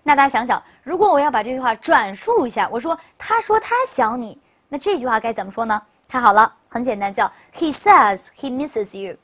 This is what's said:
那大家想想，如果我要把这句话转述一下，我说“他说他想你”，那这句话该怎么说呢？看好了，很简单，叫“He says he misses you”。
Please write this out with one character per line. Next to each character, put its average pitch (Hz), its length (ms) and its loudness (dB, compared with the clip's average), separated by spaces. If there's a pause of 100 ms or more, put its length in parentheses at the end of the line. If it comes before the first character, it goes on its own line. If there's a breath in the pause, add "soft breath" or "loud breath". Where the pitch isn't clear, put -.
那 294 140 2
大 277 80 4
家 277 60 2
想 240 160 -2
想， 240 180 -2 (180 soft breath)
如 330 160 -8
果 403 140 4
我 285 80 4
要 294 100 2
把 220 140 -2
这 240 80 -8
句 262 80 -6
话 240 160 -2
转 220 400 0
述 392 320 0
一 - 20 -6
下， 202 220 -2
我 226 80 -4
说 320 180 -4 (220 loud breath)
“他 453 220 -2
说 427 180 0
他 466 160 -4 (100)
想 240 340 -2
你”， 220 100 -10 (400)
那 285 80 -8
这 392 200 -2
句 240 80 -6
话 226 140 0
该 226 140 -4
怎 196 120 -8
么 196 60 -14
说 226 140 -4
呢？ 214 160 -2 (260)
看 254 140 -4
好 220 100 8
了， 214 220 4 (160)
很 233 140 -6
简 240 140 -2
单， 196 140 -6
叫 208 180 -2 (240 soft breath)
“He 311 200 -4
says 226 540 4 (100)
he 277 120 -10
misses 247 480 -6
you”。 196 260 -12